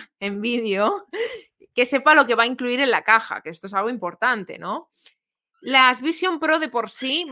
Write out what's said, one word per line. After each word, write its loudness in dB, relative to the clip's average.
en -6
vídeo, -2
que 2
sepa 4
lo 6
que 0
va 4
a 4
incluir -2
en 4
la 0
caja, 2
que -14
esto -16
es -12
algo -2
importante, -4
¿no? -10
Las 4
Vision -2
Pro 2
de -4
por -4
sí -6